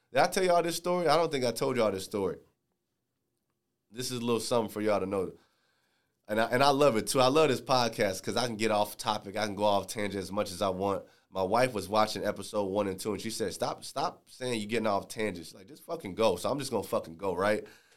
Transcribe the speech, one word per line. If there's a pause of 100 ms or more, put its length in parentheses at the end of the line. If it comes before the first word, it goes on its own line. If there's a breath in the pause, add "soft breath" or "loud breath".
(120)
Did
I
tell
y'all
this
story?
I
don't
think
I
told
y'all
this
story. (1500)
This
is
a
little
something
for
y'all
to
know. (960)
And
I,
and
I
love
it
too.
I
love
this
podcast
'cause
I
can
get
off
topic.
I
can
go
off
tangent
as
much
as
I
want. (280 soft breath)
My
wife
was
watching
episode
one
and
two,
and
she
said,
"Stop,
stop
saying
you
getting
off
tangents.
Like,
just
fucking
go."
So
I'm
just
gonna
fucking
go,
right? (320 loud breath)